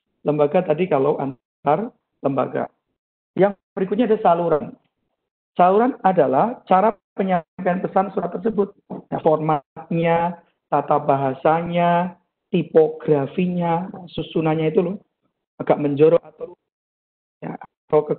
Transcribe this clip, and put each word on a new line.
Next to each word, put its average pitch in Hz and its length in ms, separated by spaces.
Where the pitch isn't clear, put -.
lembaga 147 400
tadi 165 240
kalau 147 320
antar 147 720
lembaga. 135 480
Yang 196 240
berikutnya 196 320
ada 214 160
saluran. 170 560
Saluran 196 480
adalah 175 640
cara 196 240
penyampaian 185 640
pesan 196 320
surat - 240
tersebut. 196 400
Ya, - 160
formatnya, 165 1120
tata 143 320
bahasanya, 170 1120
tipografinya, 165 1400
susunannya 156 560
itu 180 160
loh, 185 100
agak 143 240
menjorok 151 400
atau, 165 320
ya, - 160
atau - 480
ke 170 140